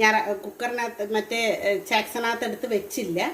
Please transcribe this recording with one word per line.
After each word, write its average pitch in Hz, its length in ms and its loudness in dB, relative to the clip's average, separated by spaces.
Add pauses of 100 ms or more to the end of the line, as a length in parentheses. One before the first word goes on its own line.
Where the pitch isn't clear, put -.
ഞാൻ 214 120 8 (300)
കുക്കറിനകത്ത് 233 640 -4 (100)
മറ്റേ, 226 240 0 (280)
ഏ, - 20 6 (200)
ചാക്സണകത്ത് 233 580 0
എടുത്ത് 214 260 -4
വെച്ചില്ല, 196 460 -2 (140)